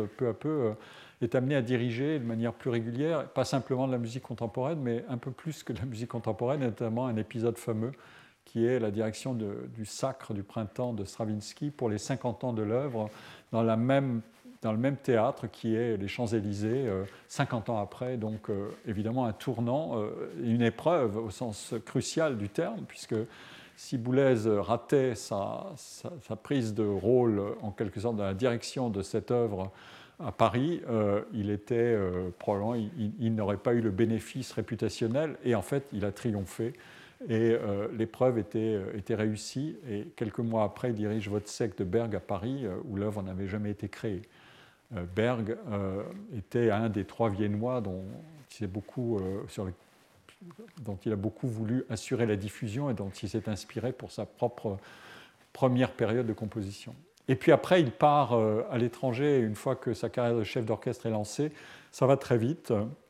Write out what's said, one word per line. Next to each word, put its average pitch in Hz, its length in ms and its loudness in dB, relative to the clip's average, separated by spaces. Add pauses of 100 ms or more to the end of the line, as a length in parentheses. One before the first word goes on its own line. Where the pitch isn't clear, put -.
(180)
peu 127 100 2
à 110 60 0
peu, - 140 -4
euh, 135 240 2 (500)
est 117 120 -2
amené 135 220 2
à 131 60 4
diriger 123 560 0
de 123 60 -4
manière 117 280 0
plus - 160 -6
régulière, 123 600 0
pas 127 180 2
simplement 131 400 0
de 131 60 0
la 127 40 0
musique 120 260 -4
contemporaine, 127 600 -4
mais 120 260 0
un 127 80 -4
peu 127 140 -8
plus - 320 -10
que - 100 -6
de 104 60 -4
la 104 80 -4
musique 117 240 -6
contemporaine, 120 520 0
et 127 40 2
notamment 117 400 0
un 117 100 0
épisode 117 400 0
fameux 117 360 -2 (520)
qui 117 220 2
est 127 120 4
la 110 120 2
direction 107 420 -2
de, 110 420 -4
du 110 120 -8
Sacre - 480 -4
du 98 80 -4
Printemps 113 500 -4
de 101 140 -4
Stravinsky 107 640 -4
pour 127 180 -2
les 104 80 0
cinquante 123 480 -4
ans 127 80 -2
de 110 100 -2
l'œuvre, 113 460 0 (420)
dans 113 120 2
la 113 160 4
même, 127 420 4 (420)
dans 110 100 0
le 107 60 0
même 135 180 2
théâtre 123 540 2
qui 110 240 -2
est 113 220 2
les 98 120 -4
Champs-Élysées, 110 800 0
euh, 95 180 0 (240)
cinquante 135 400 -2
ans 113 100 0
après. 123 380 -4
Donc, 110 340 -4
euh, 101 200 -4 (160)
évidemment, 110 400 0
un 110 60 0
tournant, 123 640 -2
euh, 107 120 -2 (320)
une 120 200 4
épreuve 120 540 4
au 110 140 -4
sens 110 440 -6 (100)
crucial 143 520 0
du 101 120 -4
terme, 185 380 -4
puisque - 280 -8 (640)
si - 220 -6
Boulez 127 380 6 (220)
ratait 120 560 4
sa, 107 640 -4
sa, - 360 -12 (140)
sa 110 100 -6
prise 113 380 -2
de 110 100 2
rôle, 104 580 4 (200)
en 107 80 -4
quelque 101 300 -4
sorte, 117 160 -2
dans 104 80 -2
la 98 100 0
direction 120 560 0
de 98 120 -2
cette - 280 -4
œuvre 101 400 2 (540)
à 104 80 -4
Paris, 127 560 2
euh, 107 320 2 (140)
il 104 160 0
était, 104 260 -2
euh, 95 600 2
probablement, 104 360 0
il, 107 240 -2
il, 107 220 -2
il 113 140 2
n'aurait 101 240 0
pas 120 160 2
eu 120 80 4
le 113 80 2
bénéfice 113 600 0
réputationnel, 117 920 -2
et 123 100 4
en 101 80 2
fait, 139 300 -2
il 104 140 -2
a 101 60 0
triomphé, 113 600 -2 (560)
et, 113 240 4
euh, 104 440 0
l'épreuve 117 420 2
était, 110 360 0
euh, 98 220 -4
était 107 180 -2
réussie, 107 640 -2 (120)
et 104 180 -4 (100)
quelques 107 220 -4
mois 113 260 2
après, 123 240 -2
il 120 60 0
dirige 104 340 0
Wozzeck 104 480 -2
de 104 80 0
Berg 107 320 0
à 90 40 -2
Paris, 117 440 -4
euh, 95 120 -2 (120)
où 101 80 -4
l'œuvre 104 260 -2
n'avait 95 240 -4
jamais 104 240 -2
été 104 200 -6
créée. 104 320 -4 (720)
Euh, 90 100 -4 (100)
Berg, 113 420 2 (140)
euh, 98 320 -2 (340)
était 117 340 2
un 110 180 2
des 101 160 0
trois - 240 0
Viennois 107 540 0
dont 95 220 -6 (460)
il - 40 -18
s'est 107 120 -6
beaucoup, 110 520 -2
euh, 95 300 -2
sur 104 180 -6
les, 92 60 -4 (1080)
dont 101 240 -8
il 113 80 2
a 107 40 0
beaucoup 104 320 -2
voulu 113 420 0
assurer 113 340 0
la 107 120 4
diffusion 107 520 -4
et 123 60 0
dont 98 160 -4
il - 180 -8
s'est 107 200 -2
inspiré 110 440 -4
pour 107 200 -12
sa 110 120 -6
propre 107 540 -2 (760)
première 123 380 4
période 117 360 2
de 110 60 0
composition. 101 640 -6 (320)
Et 135 80 6
puis - 160 6
après, 175 300 8
il 131 100 4
part, 147 440 6
euh, 110 360 4
à 131 80 0
l'étranger, 127 640 2
une 107 160 2
fois 131 180 0
que 120 200 -2
sa 113 140 -4
carrière 120 280 2
de 107 80 2
chef 117 200 -2
d'orchestre 113 420 -2
est 113 40 0
lancée, 110 400 0 (400)
ça - 160 2
va 135 100 8
très 123 220 2
vite. 127 340 2 (380)